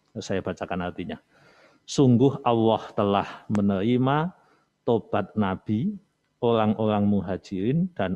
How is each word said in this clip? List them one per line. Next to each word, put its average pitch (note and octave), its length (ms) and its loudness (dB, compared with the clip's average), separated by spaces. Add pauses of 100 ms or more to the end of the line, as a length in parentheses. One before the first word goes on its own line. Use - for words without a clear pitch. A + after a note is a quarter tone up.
(180)
Saya G2 240 -4
bacakan F2+ 460 -6
artinya. F2 320 -10 (680)
"Sungguh C3 560 4
Allah A2+ 400 2 (140)
telah G2+ 320 0 (240)
menerima B2 840 0 (540)
tobat G#2+ 500 -2
Nabi, G#2+ 560 -2 (480)
orang-orang G#2+ 640 2
Muhajirin, G2+ 880 -2
dan F#2 220 -4